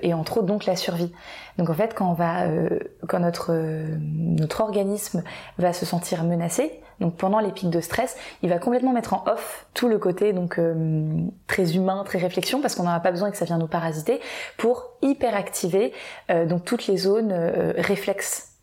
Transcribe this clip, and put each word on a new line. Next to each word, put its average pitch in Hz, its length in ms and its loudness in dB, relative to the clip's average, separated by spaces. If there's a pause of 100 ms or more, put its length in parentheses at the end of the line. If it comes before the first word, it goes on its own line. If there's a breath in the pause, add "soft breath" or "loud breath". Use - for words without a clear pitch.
et 175 120 2
entre 160 240 -2
autres 202 80 4
donc 208 200 0
la 185 100 2
survie. 175 360 -2 (460 loud breath)
Donc 170 120 2
en 160 40 2
fait, 220 200 0
quand 185 160 2
on 170 40 2
va, 170 300 0
euh, 165 340 0 (280)
quand 180 140 0
notre, 170 320 0
euh, 160 340 -2 (140)
notre 156 600 0
organisme 196 600 0 (360 loud breath)
va 175 140 4
se 175 140 -4
sentir 170 380 -2
menacé, 170 560 0 (200 loud breath)
donc 170 160 0
pendant 196 220 2
les 202 140 0
pics 185 180 -4
de 170 100 2
stress, 233 360 -2 (260 loud breath)
il 180 60 2
va 175 100 2
complètement 247 340 2
mettre 233 220 0
en 185 140 0
off - 460 -4
tout 247 140 2
le 214 100 4
côté 196 340 2
donc, 180 260 -2
euh, 160 640 2 (240)
très 175 300 2
humain, 185 280 2
très 190 140 -2
réflexion, 180 440 -2
parce 247 140 0
qu'on 180 80 -2
n'en 175 80 2
a 170 80 2
pas 185 120 2
besoin 185 160 0
et - 20 -4
que 196 60 -6
ça 202 80 -2
vient 170 140 0
nous 160 100 0
parasiter, 165 520 -2 (360 loud breath)
pour 240 300 2 (160)
hyperactiver, 214 880 2 (380 loud breath)
euh, 170 160 4
donc 170 180 0
toutes - 220 -2
les 196 100 4
zones, 202 360 2
euh, 170 440 2
réflexes. 196 880 -2